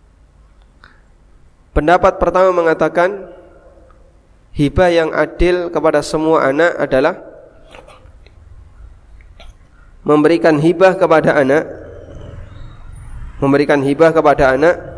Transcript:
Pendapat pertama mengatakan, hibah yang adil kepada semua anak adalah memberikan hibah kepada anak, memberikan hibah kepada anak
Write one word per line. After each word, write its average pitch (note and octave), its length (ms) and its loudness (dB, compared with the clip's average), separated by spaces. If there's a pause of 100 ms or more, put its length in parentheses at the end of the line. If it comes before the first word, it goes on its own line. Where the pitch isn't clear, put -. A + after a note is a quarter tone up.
(1700)
Pendapat F3+ 480 2
pertama F3+ 320 2
mengatakan, E3+ 720 -2 (1300)
hibah C#3+ 320 0
yang E3 240 0
adil F3 640 -2
kepada D3+ 240 0
semua D#3 480 0
anak D#3 320 0
adalah C#3+ 480 -2 (2750)
memberikan D3+ 560 2
hibah F3+ 320 4
kepada D#3 480 2
anak, C3+ 240 0 (1800)
memberikan C#3+ 400 0
hibah D3+ 320 2
kepada C#3+ 400 2
anak D#3 240 2 (200)